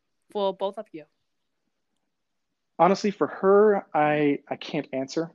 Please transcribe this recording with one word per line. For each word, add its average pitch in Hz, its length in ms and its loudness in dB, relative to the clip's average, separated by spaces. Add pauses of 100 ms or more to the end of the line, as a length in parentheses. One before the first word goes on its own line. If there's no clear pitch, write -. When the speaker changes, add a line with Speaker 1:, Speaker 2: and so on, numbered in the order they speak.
(300)
Speaker 1:
for 196 260 -4
both 196 220 -8
of 214 140 -14
you? 151 140 -18 (1700)
Speaker 2:
Honestly, 185 320 2
for 175 160 -2
her, 202 720 2
I, 151 520 0
I 131 100 -8
can't - 360 -8
answer. 135 420 -6